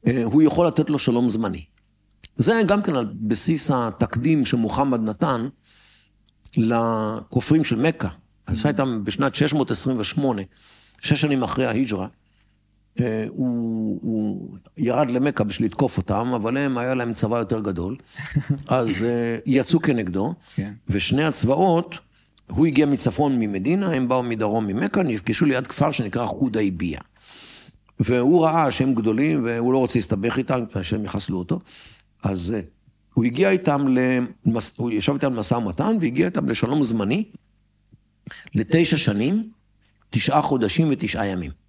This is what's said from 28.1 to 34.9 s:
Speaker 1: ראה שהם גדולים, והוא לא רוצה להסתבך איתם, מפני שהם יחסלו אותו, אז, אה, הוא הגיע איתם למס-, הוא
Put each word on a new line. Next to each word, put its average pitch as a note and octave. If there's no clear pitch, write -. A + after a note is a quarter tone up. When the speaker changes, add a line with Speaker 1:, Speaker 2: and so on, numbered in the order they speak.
Speaker 1:
ראה E3
שהם C3
גדולים, B2
והוא A#2
לא C3+
רוצה B2
להסתבך G#2+
איתם, B2+
מפני G2
שהם G#2+
יחסלו G2+
אותו, F2+
אז, F#2+
אה, G2
הוא A#2
הגיע C#3+
איתם D#3
למס-, B2+
הוא A#2+